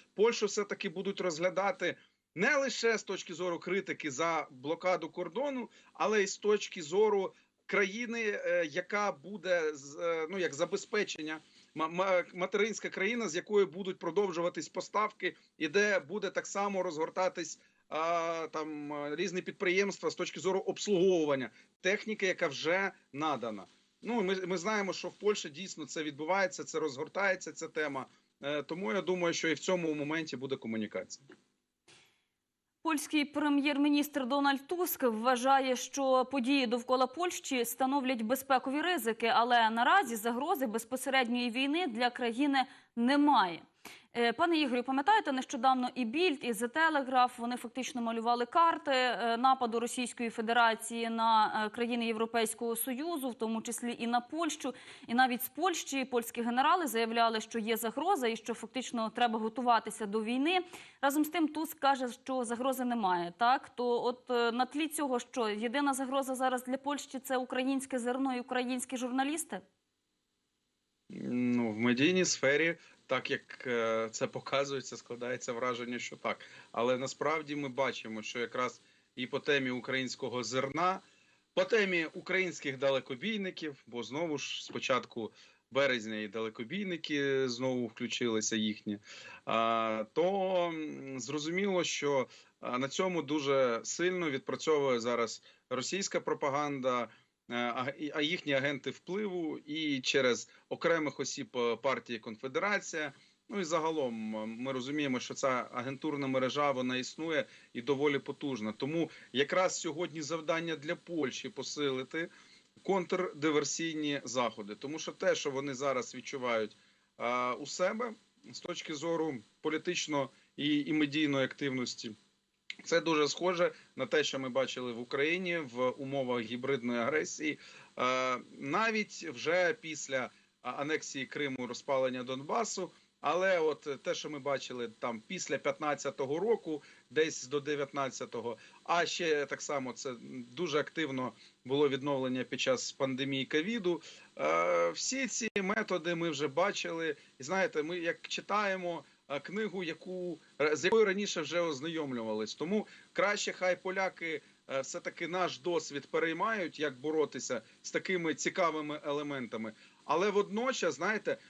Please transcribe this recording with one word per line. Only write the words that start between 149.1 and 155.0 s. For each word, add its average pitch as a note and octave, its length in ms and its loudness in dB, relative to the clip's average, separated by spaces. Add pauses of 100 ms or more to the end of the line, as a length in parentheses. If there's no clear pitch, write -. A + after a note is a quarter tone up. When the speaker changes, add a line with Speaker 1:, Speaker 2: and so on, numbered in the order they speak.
Speaker 1:
е, C#3 120 -2
книгу, G3 440 -4
яку, F3 560 -6 (200)
е, D3+ 160 4
з C#3+ 80 0
якою G#3+ 200 8
раніше G3 360 0
вже D#3 200 0
ознайомлювались. C#3 920 -2
Тому F#3+ 320 -2 (260)
краще G3+ 400 0
хай F3+ 300 0
поляки, F#3 600 -4 (280)
е, C3+ 100 -2
все-таки E3+ 480 -6